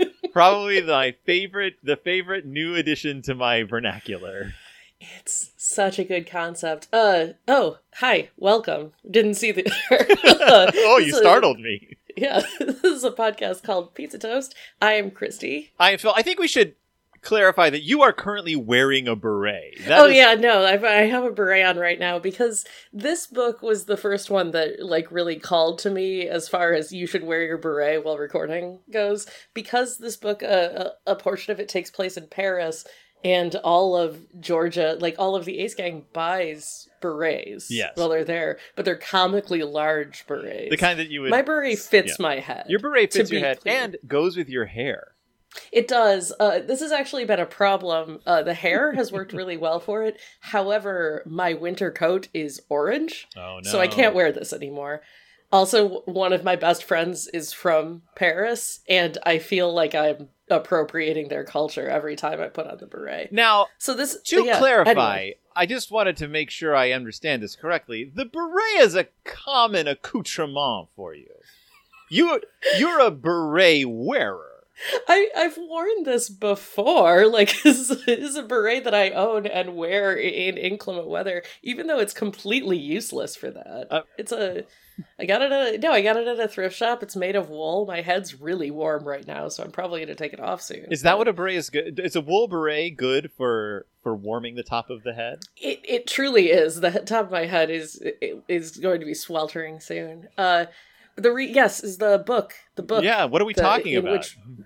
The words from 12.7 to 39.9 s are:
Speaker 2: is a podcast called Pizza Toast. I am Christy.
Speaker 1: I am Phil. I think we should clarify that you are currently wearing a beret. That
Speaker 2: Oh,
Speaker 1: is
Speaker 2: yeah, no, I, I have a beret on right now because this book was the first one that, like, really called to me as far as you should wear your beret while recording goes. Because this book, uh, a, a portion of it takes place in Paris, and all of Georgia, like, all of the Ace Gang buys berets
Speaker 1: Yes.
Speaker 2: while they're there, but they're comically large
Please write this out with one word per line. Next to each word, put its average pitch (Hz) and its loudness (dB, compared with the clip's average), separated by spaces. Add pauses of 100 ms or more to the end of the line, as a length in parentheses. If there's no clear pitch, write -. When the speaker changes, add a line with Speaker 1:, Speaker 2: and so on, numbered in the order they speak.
Speaker 2:
is 294 2
a 254 2
podcast 214 -2
called 180 -4
Pizza - -14
Toast. 247 -6 (260)
I 214 4
am 202 -2
Christy. - -10
Speaker 1:
I 185 8
am 190 0
Phil. 214 2
I 330 4
think 359 0
we 339 2
should 208 2 (460)
clarify 190 4
that 147 -4
you 254 4
are 269 8
currently 196 -6
wearing 131 2
a 117 0
beret. 101 -4
That 156 6
Speaker 2:
Oh, 294 12
Speaker 1:
is 277 8
Speaker 2:
yeah, 247 10
no, 220 6
I, 190 6
I 208 4
have 247 0
a 247 -2
beret 190 2
on 180 2
right 175 0
now 175 -2
because 208 -2 (260)
this 285 -4
book 240 -2
was 214 -2
the 202 -2
first 202 -4
one 185 0
that, 156 -2
like, 165 -2
really 170 -2
called 170 0
to 202 -2
me 190 -4
as 165 -4
far 175 2
as 156 -2
you 180 -8
should 170 -4
wear 165 -2
your 165 -4
beret 156 0
while 156 -2
recording 165 -6 (120)
goes. 208 -2 (280)
Because 240 -4
this 226 -12
book, 208 -6
uh, 185 -2 (160)
a, 190 0
a - 0
portion 196 -6
of 190 -6
it 196 -8
takes 180 -6
place 185 -8
in 160 -18
Paris, 180 -4 (380)
and 180 2
all 180 4
of 165 -2 (220)
Georgia, 165 0
like, 170 -2
all 190 0
of 175 -4
the 175 -8
Ace 196 -6
Gang 170 -8
buys 165 -6 (100)
berets 151 -4
Speaker 1:
Yes. 113 -4
Speaker 2:
while 170 0
they're 160 0
there, 165 -4 (160)
but - -6
they're 175 -2
comically 185 0
large 151 -4